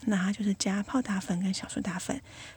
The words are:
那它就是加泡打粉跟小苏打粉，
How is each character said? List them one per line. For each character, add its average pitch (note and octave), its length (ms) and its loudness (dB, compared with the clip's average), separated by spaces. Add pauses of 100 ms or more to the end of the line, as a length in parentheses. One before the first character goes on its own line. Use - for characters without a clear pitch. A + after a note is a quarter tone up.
那 G#3 120 4
它 F#3+ 160 2
就 G#3+ 100 -2
是 G3+ 120 4
加 G3+ 260 2
泡 B3+ 200 0
打 G3 180 2
粉 F3 200 0
跟 F#3+ 140 2
小 - 160 -4
苏 - 100 -4
打 F3+ 200 -2
粉， - 220 -4 (360)